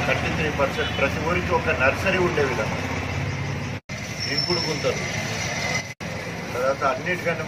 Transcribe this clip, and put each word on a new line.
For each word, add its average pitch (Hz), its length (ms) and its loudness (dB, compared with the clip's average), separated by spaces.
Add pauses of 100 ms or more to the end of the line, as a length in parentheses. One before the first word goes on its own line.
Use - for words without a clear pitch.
థర్టీ 127 320 2
త్రీ 156 100 0 (100)
పర్సెంట్ 139 400 0
ప్రతి 135 300 0
ఊరికి 180 300 2
ఒక - 240 2
నర్సరీ 185 440 4
ఉండే 147 240 2
విధంగా, - 300 -2 (1500)
ఇంకుడు 175 320 2
గుంతలు, 135 340 0 (1500)
తర్వాత 135 400 0
అన్నిటికంటే 165 560 0